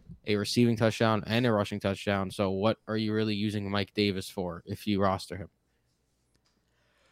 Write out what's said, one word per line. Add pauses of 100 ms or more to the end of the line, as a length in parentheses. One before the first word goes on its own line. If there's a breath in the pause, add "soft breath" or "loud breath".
(260)
a
receiving
touchdown
and
a
rushing
touchdown.
So
what (100)
are
you
really
using
Mike
Davis
for
if
you
roster
him? (1600)